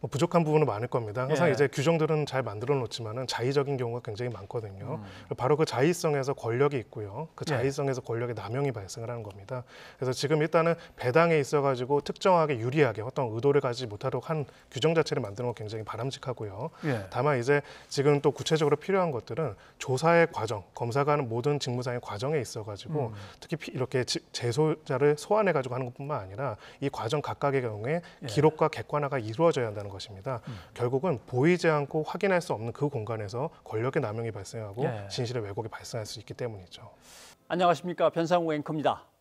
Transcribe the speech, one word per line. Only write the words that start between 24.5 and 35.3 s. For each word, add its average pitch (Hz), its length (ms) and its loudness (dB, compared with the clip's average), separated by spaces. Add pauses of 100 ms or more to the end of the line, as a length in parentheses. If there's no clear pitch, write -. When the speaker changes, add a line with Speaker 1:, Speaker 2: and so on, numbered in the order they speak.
Speaker 1:
소환해가지고 151 600 2
하는 131 100 -4
것뿐만 139 320 -8
아니라 107 380 -6 (240)
이 139 80 0
과정 135 340 -2
각각의 135 400 0
경우에 120 400 -4 (200)
Speaker 2:
예. - 40 -10
Speaker 1:
기록과 151 400 4
객관화가 139 540 -2
이루어져야 123 480 2
한다는 101 240 -8
것입니다. 98 560 -8
Speaker 2:
음. 110 100 -10 (160)
Speaker 1:
결국은 127 520 0
보이지 170 420 4
않고 151 340 0
확인할 180 380 0
수 160 140 -6
없는 113 180 -6
그 147 160 -2
공간에서 113 600 -4 (120)
권력의 131 400 -2
남용이 113 300 -4
발생하고 107 520 -8
Speaker 2:
예. 107 240 -4
Speaker 1:
진실의 120 360 -4